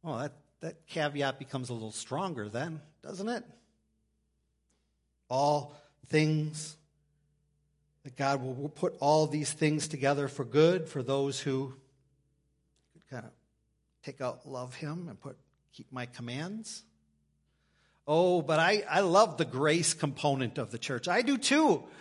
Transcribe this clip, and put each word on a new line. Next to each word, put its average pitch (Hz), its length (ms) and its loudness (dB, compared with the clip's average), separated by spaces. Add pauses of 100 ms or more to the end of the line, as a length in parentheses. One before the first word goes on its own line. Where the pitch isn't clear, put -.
Well, 156 160 -6
that, 135 160 -6 (260)
that - 280 -12
caveat 143 520 -2
becomes 127 300 -8
a 123 40 -6
little 110 200 -8
stronger 135 560 -6
then, 151 320 -6 (200)
doesn't 196 280 -8
it? 240 160 -6 (1800)
All 143 440 2 (360)
things, 156 680 2 (1300)
that 127 140 -18
God 139 240 0
will, 127 120 -6
will 143 140 -6
put - 320 -4
all 156 280 6
these 147 260 -2
things 151 340 0
together 139 400 0
for 135 160 -6
good 160 460 4
for 135 140 -6
those 139 360 0
who 131 340 -2 (1160)
could - 180 -20
kinda 127 220 -12 (720)
take 135 160 -14
out 123 260 -6
"love 127 280 -12
him" 165 340 -10
and 104 140 -14
put 135 160 -16 (340)
"keep - 200 -20
my 123 160 -8
commands." 143 760 -10 (1200)
Oh, 175 360 4
but 156 180 2
I, 196 300 4
I 156 100 2
love 185 380 6
the 165 80 2
grace 151 480 2
component 135 640 -2
of 120 140 -6
the 117 60 -10
church. 123 300 -6
I 180 140 2
do 254 160 2
too. 269 480 4 (160)